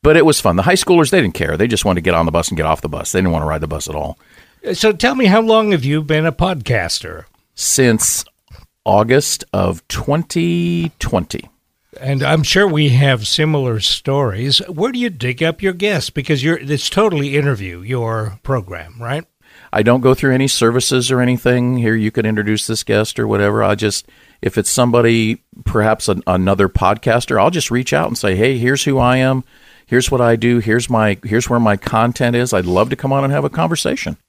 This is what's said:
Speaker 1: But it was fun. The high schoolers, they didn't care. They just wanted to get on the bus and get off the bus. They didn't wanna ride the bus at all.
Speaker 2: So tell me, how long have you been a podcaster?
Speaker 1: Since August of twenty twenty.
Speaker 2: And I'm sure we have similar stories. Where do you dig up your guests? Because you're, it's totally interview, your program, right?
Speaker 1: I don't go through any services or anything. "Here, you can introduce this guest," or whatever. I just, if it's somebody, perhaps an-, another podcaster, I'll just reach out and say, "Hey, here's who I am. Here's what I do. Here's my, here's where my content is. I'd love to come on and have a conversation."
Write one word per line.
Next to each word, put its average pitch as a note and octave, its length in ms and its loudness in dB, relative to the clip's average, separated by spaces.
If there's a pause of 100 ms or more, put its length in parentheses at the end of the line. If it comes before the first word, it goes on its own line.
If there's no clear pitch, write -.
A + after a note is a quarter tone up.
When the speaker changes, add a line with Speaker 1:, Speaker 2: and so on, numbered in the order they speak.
Speaker 1:
But D#3 120 6
it D#3+ 100 6
was D3+ 140 4
fun. F2 160 2
The F#2+ 80 0
high F3+ 120 2
schoolers, E3+ 340 2
they F#3+ 120 4
didn't F#2 120 -2
care. D#2 240 -4
They G#2+ 100 2
just A2+ 160 -2
wanted F#2 180 2
to D#2+ 40 -6
get F2 80 2
on E2 120 2
the D#2+ 60 -2
bus E2 160 0
and - 80 -6
get D#2 100 -2
off D#2 160 0
the D#2+ 60 -8
bus. D2+ 240 -8
They F#2 80 0
didn't F2+ 140 2
wanna D#2 140 -2
ride D#2 140 -4
the D#2 60 -6
bus D2+ 220 -8
at D2+ 60 -8
all. D2 220 -8 (560)
Speaker 2:
So G#3+ 180 2
tell B3 240 0
me, C4 100 2
how G3+ 160 4
long A3 300 2
have D3 140 0
you D3+ 160 0
been D#3 240 0
a E3 60 0
podcaster? G#2+ 960 -4 (300)
Speaker 1:
Since - 720 0 (600)
August A2+ 680 2
of F2+ 340 -2
twenty E3+ 1120 -2
twenty. - 500 -4 (520)
Speaker 2:
And C3+ 220 -2
I'm D3+ 200 2
sure G3 240 2
we D3+ 220 2
have B2+ 380 2
similar C#3 520 0
stories. C3 800 -2 (100)
Where F#3 240 -2
do B3 80 -6
you A#3+ 100 0
dig B2+ 320 -6
up D#3+ 200 -2
your F#3+ 120 -2
guests? F3+ 360 -2
Because C#3 340 -2
you're, D#3+ 140 0
it's C#3 320 -4
totally D#3 480 0
interview, G2+ 440 -2
your A2+ 640 -6
program, F#2 560 -8
right? C3 260 -8 (520)
Speaker 1:
I G#2+ 60 2
don't B2 180 4
go B2+ 140 4
through C3 180 0
any C3+ 140 2
services B2 640 0
or B2+ 100 2
anything. B2 560 0
"Here, A2+ 180 0
you A2 140 0
can A2 160 -2
introduce G#2+ 400 -2
this A2 180 -6
guest," G#2+ 360 -2
or A2 80 -2
whatever. G#2 360 2
I G#2 120 2
just, G#2 320 -4 (340)
if F#2+ 160 -2
it's G#2 140 -2
somebody, A#2 720 2 (220)
perhaps A2 440 0
an-, F#2 160 -2
another F#2 420 2
podcaster, G#2+ 720 0
I'll B2+ 120 4
just E3+ 180 -4
reach B2 240 -2
out - 140 0
and A#2 100 -6
say, F#2+ 180 0
"Hey, B2 220 0
here's B2+ 280 0
who C3+ 120 0
I B2+ 200 2
am. C3 260 0 (420)
Here's B2 240 0
what C3 100 0
I A#2 160 4
do. A#2+ 220 2
Here's A2+ 320 0
my, A2 340 0
here's A2 240 -2
where A#2+ 120 0
my G#2+ 180 2
content A#2+ 580 0
is. B2 180 0
I'd F2+ 120 0
love F#2+ 240 2
to - 60 -2
come C3+ 180 -4
on C#3 100 0
and C3+ 80 -2
have C#3+ 140 -2
a C#3+ 60 -4
conversation." E3 680 -4 (120)